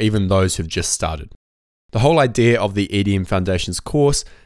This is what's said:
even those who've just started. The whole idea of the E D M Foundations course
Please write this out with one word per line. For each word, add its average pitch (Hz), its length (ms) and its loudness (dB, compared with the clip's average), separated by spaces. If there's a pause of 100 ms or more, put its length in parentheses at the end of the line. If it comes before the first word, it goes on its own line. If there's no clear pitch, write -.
even 107 240 2
those 95 300 2
who've 82 100 -6
just 82 240 -6
started. 80 400 -6 (640)
The 117 80 0
whole 156 180 4
idea 120 420 2
of 98 140 -4
the 98 180 -2
E 101 120 0
D 98 100 0
M 95 100 0
Foundations 92 540 -2
course 143 460 0 (220)